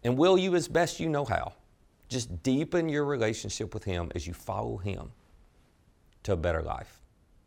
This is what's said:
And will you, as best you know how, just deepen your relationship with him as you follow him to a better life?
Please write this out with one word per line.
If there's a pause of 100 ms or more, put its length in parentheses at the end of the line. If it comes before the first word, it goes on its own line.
And
will
you,
as
best
you
know
how, (560)
just
deepen
your
relationship
with
him
as
you
follow
him (1120)
to
a
better
life? (460)